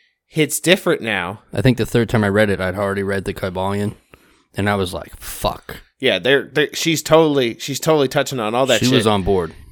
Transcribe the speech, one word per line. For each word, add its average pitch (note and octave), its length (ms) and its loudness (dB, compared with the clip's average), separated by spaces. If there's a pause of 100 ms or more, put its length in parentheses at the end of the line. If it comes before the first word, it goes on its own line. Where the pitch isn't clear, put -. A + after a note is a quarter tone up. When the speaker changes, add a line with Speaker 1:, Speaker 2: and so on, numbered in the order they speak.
(260)
Speaker 1:
hits - 340 -2
different F3 420 0
now." G2+ 400 -4 (100)
Speaker 2:
I G2+ 100 -2
think B2 160 4
the A2 80 -2
third A#2 220 0
time A2 160 2
I G2+ 40 2
read G#2 220 2
it, F2+ 100 -2
I'd F#2 140 -4
already G2 280 -2
read G2 240 -4
the G2 80 -4
Kybalion, G2 600 -4 (600)
and G2+ 140 -2
I G#2 80 2
was F#2 160 -2
like, - 280 -12
"Fuck." - 640 -8 (180)
Speaker 1:
Yeah, A2 180 0
they're, B2 340 2
they're, D3 220 0
she's D#3+ 280 -2
totally, C#3+ 560 4
she's C3+ 220 -8
totally D3+ 280 2
touching C3+ 320 -2
on G#2+ 140 -2
all C3 120 2
that A#2 140 2
Speaker 2:
She B2 60 2
Speaker 1:
shit. B2+ 80 4
Speaker 2:
was A2+ 120 4
on G#2 160 2
board. F2+ 320 0 (180)